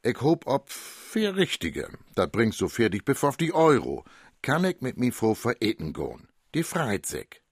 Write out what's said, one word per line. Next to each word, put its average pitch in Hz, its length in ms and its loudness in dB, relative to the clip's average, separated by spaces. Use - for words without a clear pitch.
ich - 200 -2
hob 160 260 2
ob 135 240 -2
vier - 640 -4
Richtige. 82 520 -2
Dat 90 160 2
bringst 110 260 2
so 123 100 0
vierzig 107 380 0
bis 104 140 0
fünfzig 147 340 0
Euro. 120 520 4
Kann 156 220 2
ich 185 180 -2
mit 127 160 -6
mi 123 140 2
Frau 110 240 2
vereten 104 580 -2
gehen? 64 360 -8
Die 160 80 0
freit 127 420 -4
sich. - 460 -10